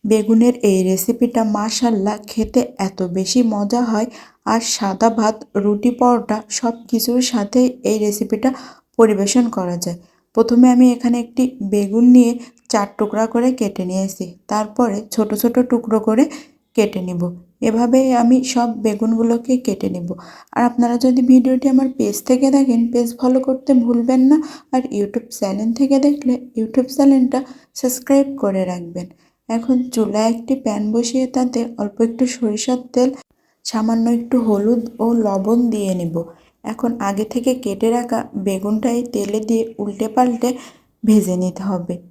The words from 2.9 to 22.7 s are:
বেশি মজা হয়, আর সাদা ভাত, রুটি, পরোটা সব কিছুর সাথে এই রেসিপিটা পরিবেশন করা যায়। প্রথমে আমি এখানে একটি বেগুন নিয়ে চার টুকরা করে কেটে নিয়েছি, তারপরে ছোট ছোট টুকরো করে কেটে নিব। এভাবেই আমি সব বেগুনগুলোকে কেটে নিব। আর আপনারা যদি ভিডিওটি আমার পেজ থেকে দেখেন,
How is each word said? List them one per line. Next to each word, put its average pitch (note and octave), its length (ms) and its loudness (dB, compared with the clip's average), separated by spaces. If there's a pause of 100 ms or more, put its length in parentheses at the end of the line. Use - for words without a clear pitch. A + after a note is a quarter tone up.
বেশি F#3+ 340 -2
মজা G#3+ 380 -2
হয়, A3 240 -2 (380)
আর A3+ 220 0
সাদা A3 420 0
ভাত, A3 260 0 (200)
রুটি, G#3 360 0
পরোটা A#3+ 460 2 (120)
সব A#3 260 -4 (120)
কিছুর A#3+ 360 0
সাথে A3+ 360 0 (240)
এই G#3 160 0
রেসিপিটা G#3+ 500 -2 (460)
পরিবেশন G#3+ 540 4
করা F3+ 280 -6
যায়। F3 200 -8 (380)
প্রথমে A#3 340 4
আমি B3 220 6
এখানে A#3+ 280 -2
একটি A#3+ 240 -4 (260)
বেগুন G#3 440 2
নিয়ে A#3+ 180 8 (380)
চার G3+ 260 0
টুকরা G#3 320 -2
করে A#3+ 240 0
কেটে G3+ 340 -4
নিয়েছি, F#3+ 400 -6 (220)
তারপরে G#3+ 500 -2 (140)
ছোট G#3+ 240 -2
ছোট A#3 200 -2 (140)
টুকরো A3+ 300 0
করে A3 240 2 (520)
কেটে G3 260 0
নিব। F3+ 200 -6 (400)
এভাবেই A#3+ 540 2
আমি A#3+ 300 4
সব A#3+ 240 -2 (120)
বেগুনগুলোকে A3+ 760 0
কেটে G3 320 -4
নিব। F3+ 200 -8 (440)
আর - 100 -2
আপনারা A#3+ 340 0
যদি B3+ 320 2
ভিডিওটি B3+ 400 6
আমার C4 260 2
পেজ G#3 280 -2
থেকে B3+ 280 2
দেখেন, B3+ 300 2 (100)